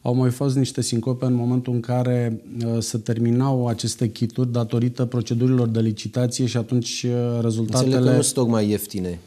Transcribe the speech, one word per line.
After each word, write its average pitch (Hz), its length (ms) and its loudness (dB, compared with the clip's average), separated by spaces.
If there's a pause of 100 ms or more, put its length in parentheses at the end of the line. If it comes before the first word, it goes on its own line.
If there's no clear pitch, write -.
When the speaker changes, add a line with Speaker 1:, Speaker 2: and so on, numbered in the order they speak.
Speaker 1:
Au 123 140 0
mai 127 140 4
fost 131 260 -2
niște 131 260 0
sincope 120 440 -2
în 123 80 2
momentul 123 400 0
în 120 60 0
care, 123 640 0 (240)
uh, 117 140 0
se 117 180 -4
terminau 120 680 2
aceste 113 420 -2
kituri 120 420 -2
datorită 120 540 0
procedurilor 120 640 2
de 113 120 0
licitație 120 640 -2
și 120 120 -2
atunci, 117 500 -2
uh, 120 340 -2
rezultatele 113 440 0
Speaker 2:
Înțeleg 127 240 4
că 127 60 6
nu 123 60 6
sunt - 120 0
tocmai 113 360 2
ieftine 95 580 -4